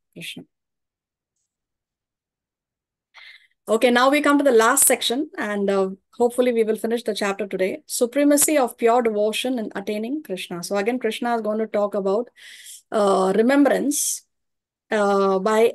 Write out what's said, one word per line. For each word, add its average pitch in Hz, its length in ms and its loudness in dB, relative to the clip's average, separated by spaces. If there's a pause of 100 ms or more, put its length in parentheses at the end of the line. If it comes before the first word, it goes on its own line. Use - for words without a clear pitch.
(120)
Krishna. 170 320 -16 (3250)
Okay, 226 220 2
now 254 200 4
we 294 100 2
come 285 180 2
to 277 60 0
the 277 60 4
last 233 360 4
section, 254 520 -2
and, 208 320 -4
uh, 190 200 0 (240)
hopefully 240 380 0
we 226 120 2
will 220 120 -2
finish 233 280 -6
the 214 100 -4
chapter 196 320 -4
today. 196 400 -4
Supremacy 285 720 2
of 240 180 0
pure 240 260 2
devotion 214 560 -2
in 208 180 -6
attaining 220 480 -8
Krishna. 180 400 -10
So 202 120 -4
again, 233 220 -2
Krishna 233 380 -4
is 226 60 -4
going 214 160 -4
to 220 100 -4
talk 208 260 -2
about, 202 340 -2 (600)
uh, 196 460 2
remembrance, 254 880 2 (640)
uh, 196 480 2
by 220 360 2